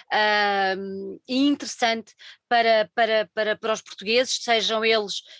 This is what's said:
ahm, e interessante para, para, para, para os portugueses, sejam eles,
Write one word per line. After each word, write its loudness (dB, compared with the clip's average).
ahm, 0
e 2
interessante -2
para, 4
para, 0
para, -2
para -4
os -10
portugueses, -2
sejam 0
eles, 0